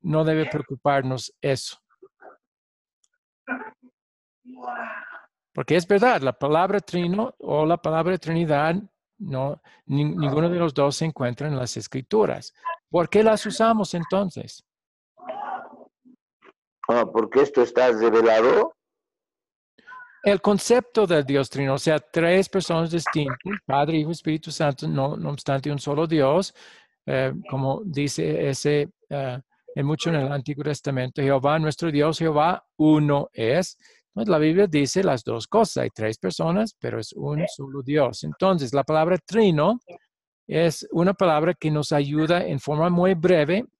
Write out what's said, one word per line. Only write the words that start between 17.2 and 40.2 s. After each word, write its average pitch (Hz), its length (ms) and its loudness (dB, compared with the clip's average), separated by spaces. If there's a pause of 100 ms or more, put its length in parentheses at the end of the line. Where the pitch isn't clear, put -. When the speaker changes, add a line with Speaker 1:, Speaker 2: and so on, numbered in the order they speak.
Speaker 2:
esto 139 200 4
está 123 300 4
revelado. 113 840 4 (1500)
Speaker 1:
El 202 180 2
concepto 214 680 2
del 156 160 2
Dios 135 260 0
trino, 135 260 -2
o - 40 -6
sea, 156 200 2
tres 175 500 2
personas 165 420 -2
distintas, 147 460 -4 (280)
Padre, 147 320 0
Hijo, 151 140 -2
Espíritu 156 400 -4
Santo, 147 360 -2
no, 143 280 -2
no 160 140 -6
obstante 139 420 -4
un 143 80 -4
solo 147 280 -2
Dios, 156 460 2 (520)
eh, 135 260 -2 (180)
como 135 360 -2
dice 151 640 -2
ese... 147 400 0 (200)
Eh, 135 300 -6 (360)
en 143 100 -2
mucho 156 240 -2
en 165 60 2
el 139 160 0
Antiguo 143 320 -6
Testamento, 135 580 -4
"Jehová, 139 380 2
nuestro 156 320 -2
Dios, 147 280 2
Jehová, 160 460 0 (120)
uno 151 560 4
es". 127 440 -2 (360)
Pues 214 160 -4
la 170 100 4
Biblia 165 260 4
dice 151 380 0
las 139 200 0
dos 113 220 -6
cosas, 208 380 0
hay 110 60 -2
tres 110 280 -6
personas, 185 640 -2
pero 113 200 -6
es - 140 -12
un 143 400 -4
solo 139 300 -12
Dios. 135 400 0
Entonces, 151 500 -2
la 135 120 2
palabra 160 380 2
trino 196 560 2 (680)